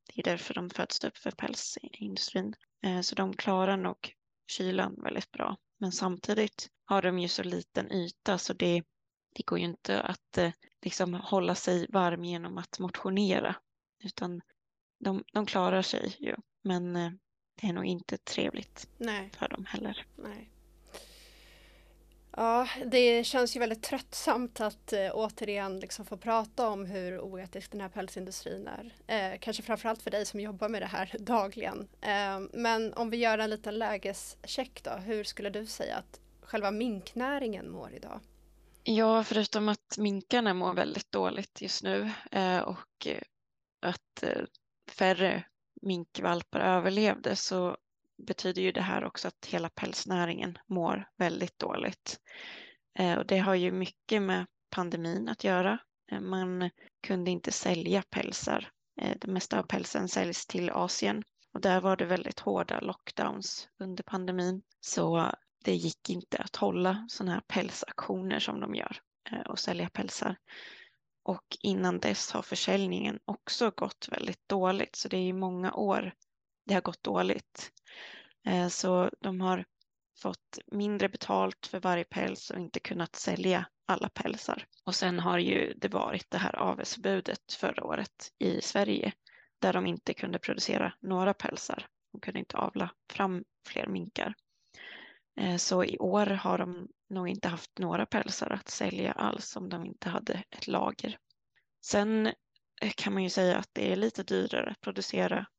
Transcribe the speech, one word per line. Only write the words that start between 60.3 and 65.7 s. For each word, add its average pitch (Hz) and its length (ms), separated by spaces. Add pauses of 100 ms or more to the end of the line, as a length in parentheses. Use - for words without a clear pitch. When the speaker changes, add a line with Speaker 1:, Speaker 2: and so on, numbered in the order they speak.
Speaker 1:
till 175 240
Asien. 196 520 (300)
Och - 80
där 185 200
var 190 160
det 202 80
väldigt 180 360
hårda 190 400
lockdowns - 880 (100)
under 185 240
pandemin. 185 600 (180)
Så 165 540 (300)
det 185 100